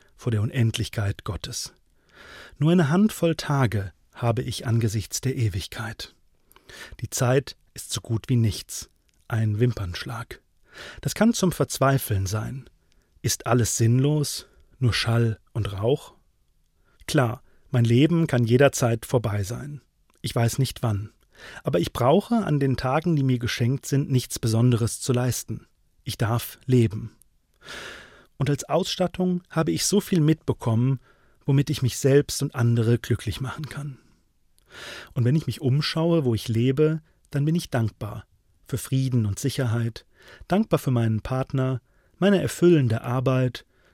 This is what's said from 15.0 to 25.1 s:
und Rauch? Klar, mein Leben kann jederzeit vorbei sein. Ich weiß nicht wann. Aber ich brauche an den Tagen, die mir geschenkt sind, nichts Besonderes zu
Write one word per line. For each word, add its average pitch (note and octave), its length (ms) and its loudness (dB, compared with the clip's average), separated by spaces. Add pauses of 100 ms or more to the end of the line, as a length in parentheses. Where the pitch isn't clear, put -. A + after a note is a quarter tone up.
und G2+ 220 -4
Rauch? A2+ 420 -2 (920)
Klar, B2 360 0 (260)
mein A#2+ 160 4
Leben D#3+ 400 4
kann B2 200 2
jederzeit A#2+ 600 4
vorbei G#2 380 -2
sein. B2 380 -10 (400)
Ich - 120 -6
weiß A#2 260 0
nicht - 220 -2
wann. G#2 300 -4 (540)
Aber E3+ 160 0
ich F3 100 -2
brauche G3 540 2
an D3 160 2
den C3+ 160 2
Tagen, D#3 400 0
die C#3 60 2
mir B2+ 160 2
geschenkt A#2+ 460 -2
sind, C#3 240 0
nichts - 300 -2
Besonderes A#2 640 2
zu - 100 -2